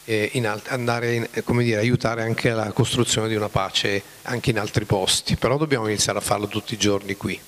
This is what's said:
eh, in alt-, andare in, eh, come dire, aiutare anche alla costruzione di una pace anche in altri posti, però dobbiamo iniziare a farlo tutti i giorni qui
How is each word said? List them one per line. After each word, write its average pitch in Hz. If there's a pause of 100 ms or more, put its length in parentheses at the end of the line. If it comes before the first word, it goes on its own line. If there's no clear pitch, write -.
eh, 107
in 120
alt-, 107
andare 120
in, 117
eh, 110
come 120
dire, 113
aiutare 117
anche 113
alla 110
costruzione 113
di 110
una 104
pace 101 (200)
anche 123
in 107
altri 104
posti, -
però 127
dobbiamo 139
iniziare 104
a -
farlo 101
tutti -
i 104
giorni 98
qui 95